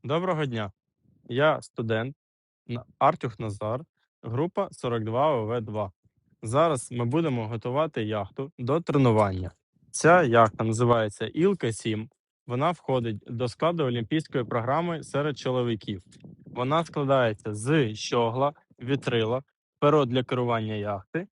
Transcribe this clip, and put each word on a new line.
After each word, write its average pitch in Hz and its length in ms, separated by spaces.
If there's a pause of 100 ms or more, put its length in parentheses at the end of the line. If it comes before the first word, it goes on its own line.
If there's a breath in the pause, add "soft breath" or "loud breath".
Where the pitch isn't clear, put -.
Доброго 156 420
дня. 110 260 (560)
Я 131 340
студент 117 540 (520)
Н-, 120 140 (160)
Артюх 135 400
Назар, 110 460 (380)
група 156 500
сорок 117 320
два 131 320
О 110 100
В 120 140
два. 107 320 (500)
Зараз 139 500
ми 120 120
будемо 123 440
готувати 123 560
яхту 107 540
до 127 220
тренування. 107 680 (400)
Ця 175 320
яхта 117 420
називається 113 600
"Ілка 151 460
сім". 110 380 (360)
Вона 135 240
входить 120 560
до 120 220
складу 165 360
олімпійської 123 600
програми 139 580
серед 143 360
чоловіків. 120 640 (440)
Вона 139 380
складається 131 680
з 113 400
щогла, 123 580 (280 soft breath)
вітрила, 123 640 (360)
перо 147 260
для 123 200
керування 117 500
яхти 104 580